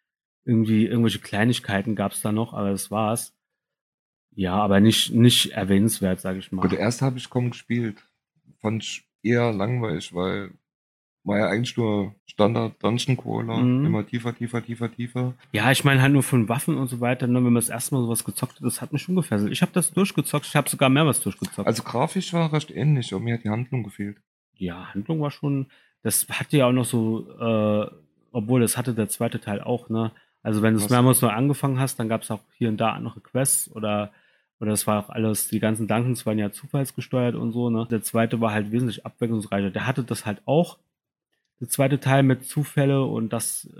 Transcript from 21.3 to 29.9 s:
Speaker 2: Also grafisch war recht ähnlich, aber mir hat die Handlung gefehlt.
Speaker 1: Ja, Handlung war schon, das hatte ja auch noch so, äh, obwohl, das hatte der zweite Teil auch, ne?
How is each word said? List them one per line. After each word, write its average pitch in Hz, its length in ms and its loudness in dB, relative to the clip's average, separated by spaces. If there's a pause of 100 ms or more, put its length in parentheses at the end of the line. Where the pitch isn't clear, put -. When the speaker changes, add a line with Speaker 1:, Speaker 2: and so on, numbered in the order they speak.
Speaker 2:
Also 117 140 0
grafisch 165 520 -4
war 160 200 0
recht 147 160 -2
ähnlich, 131 420 0
aber 98 120 -4
mir 117 100 -2
hat 113 100 -6
die 104 60 -2
Handlung 123 320 -4
gefehlt. 101 360 -10 (380)
Speaker 1:
Ja, 90 380 -10
Handlung 151 280 -4
war 143 100 -2
schon, 139 340 -4 (380)
das - 260 -2
hatte - 280 -2
ja 127 100 6
auch 123 40 4
noch 127 140 2
so, 113 420 -2 (120)
äh, 107 500 0 (420)
obwohl, 120 300 2
das 110 160 2
hatte 123 160 -4
der 107 160 -2
zweite 117 320 -4
Teil 101 200 -6
auch, - 280 -6
ne? 113 220 -2 (320)